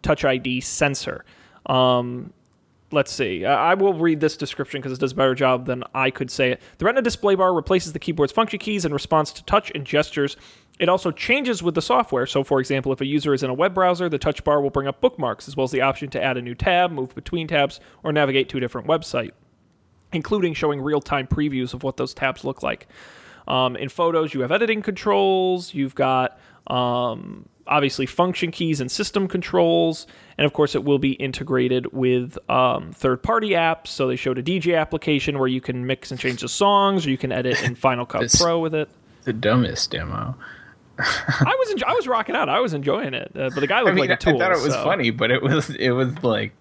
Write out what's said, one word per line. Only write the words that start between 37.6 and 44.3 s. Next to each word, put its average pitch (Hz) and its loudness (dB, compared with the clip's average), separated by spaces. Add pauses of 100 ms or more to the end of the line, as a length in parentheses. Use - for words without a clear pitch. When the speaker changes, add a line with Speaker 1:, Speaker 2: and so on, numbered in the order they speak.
Speaker 1:
in 127 -2
Final 123 0
Cut 101 -4
Speaker 2:
<laughs> 117 0
This - 4
Speaker 1:
Pro 170 2
with 160 -2
it. 151 -2 (360)
Speaker 2:
the 120 -2
dumbest 113 0
demo. 82 -6 (360)
<laughs> - -20
Speaker 1:
I - 0
was 466 0
enjo-, 294 -2
I 294 2
was 294 0
rocking 247 0
out. 247 0
I 151 2
was 233 0
enjoying 143 0
it, - -8
uh, 135 -2
but 139 -2
the 143 0
guy 208 4
looked 214 4
Speaker 2:
I - 2
mean, 131 2
Speaker 1:
like - 2
a - -10
tool, 156 4